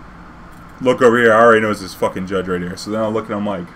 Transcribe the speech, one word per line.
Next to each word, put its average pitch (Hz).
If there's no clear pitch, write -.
look 127
over 120
here, 117
I 110
already 113
know 110
it's 98
this 92
fucking 104
judge 92
right 90
here. 87
So 104
then 107
I 110
look 110
and 110
I'm 104
like 95